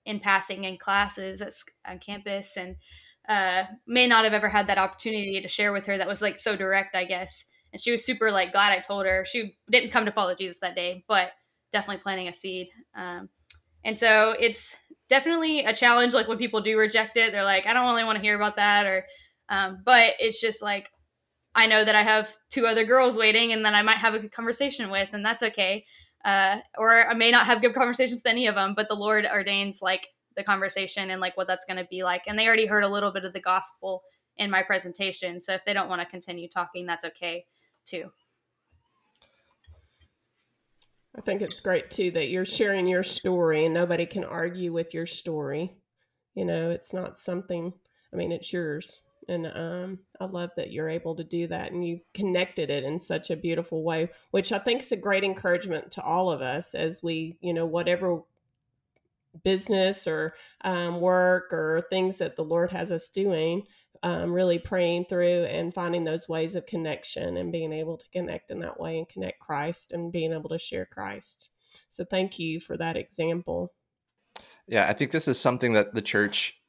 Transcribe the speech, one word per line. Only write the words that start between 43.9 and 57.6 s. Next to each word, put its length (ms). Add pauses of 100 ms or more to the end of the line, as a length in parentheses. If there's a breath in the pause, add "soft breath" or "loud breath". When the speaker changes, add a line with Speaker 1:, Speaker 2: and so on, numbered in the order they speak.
Speaker 2:
can 200
argue 500
with 180
your 140
story. 680 (600)
You 100
know, 240
it's 240
not 260
something, 540 (400)
I 40
mean, 140
it's 220
yours. 480 (280)
And, 260
um, 440 (220)
I 60
love 300
that 140
you're 180
able 280
to 80
do 240
that 240
and 120
you 160 (140)
connected 560
it 140
in 160
such 300
a 60
beautiful 460
way, 260 (220 soft breath)
which 220
I 80
think 220
is 100
a 40
great 280
encouragement 680
to 100
all 280
of 120
us 340
as 260
we, 380
you 120
know, 140